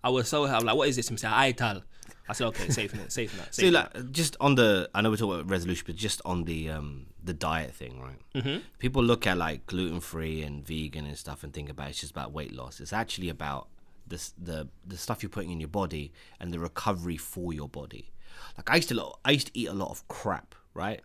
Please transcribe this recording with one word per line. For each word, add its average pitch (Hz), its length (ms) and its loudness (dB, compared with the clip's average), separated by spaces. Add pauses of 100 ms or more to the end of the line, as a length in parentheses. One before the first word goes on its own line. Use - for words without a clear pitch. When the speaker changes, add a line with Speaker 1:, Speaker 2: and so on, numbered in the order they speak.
Speaker 1:
I 123 60 4
was 127 180 4
so 147 180 4
hurt. 135 140 2
I'm 117 60 4
like, 110 100 6
"What 147 140 6
is 127 80 2
this?" 113 100 -2
He 117 100 -4
said, 110 160 -2
"Ital." 120 500 4 (440)
I - 60 -4
said, 120 140 0
"Okay, 110 220 -2
safe 113 240 0
in 110 60 -6
it, - 120 -8
safe 107 220 -2
in 98 60 -8
it, 82 60 -10
Speaker 2:
<laughs> - 100 -12
So, - 60 2
Speaker 1:
safe 190 80 8
in 175 40 10
Speaker 2:
like, - 220 6
Speaker 1:
it." 127 160 -8
Speaker 2:
just 156 300 2
on 139 140 8
the, 107 380 8
I 101 80 4
know 110 80 6
we're 107 80 4
talking 101 220 2
about 82 100 -6
resolution, 90 360 0
but 82 100 -6
just 104 300 -2
on 87 180 0
the, 80 260 -4
um, 73 380 -8 (160)
the 87 100 -4
diet 78 400 -2
thing, 64 280 -14
right? 65 180 -14 (160)
Speaker 1:
Mm-hmm. 139 220 -2 (220)
Speaker 2:
People 127 240 4
look 117 240 6
at, 92 100 4
like, 80 300 -2
gluten-free 82 760 -2
and 73 240 -8
vegan 78 400 -6
and 73 120 -8
stuff - 260 -12
and 71 100 -12
think 73 160 -8
about 69 200 -10
it's - 120 -8
just 76 100 -10
about 67 220 -8
weight 73 200 -6
loss. 62 280 -12
It's - 120 -10
actually 98 360 -2
about 71 380 -6 (400)
the 87 80 -8
s-, - 260 -10
the, 80 260 -6 (180)
the 90 120 -10
stuff - 260 -2
you're 98 60 -6
putting 90 220 -6
in 85 100 -4
your 76 80 -6
body 80 420 -2 (300)
and 87 120 -6
the 85 60 -4
recovery 85 580 -2
for 87 360 -6
your 73 160 -6
body. - 420 -12 (460)
Like, - 120 -6
I 131 80 8
used 170 120 4
to 123 60 0
lo-, 78 300 -4
I 135 60 6
used 143 160 4
to - 100 -8
eat 120 100 0
a 85 60 -4
lot 95 180 -2
of - 180 -12
crap, - 460 -4 (180)
right? 98 320 -4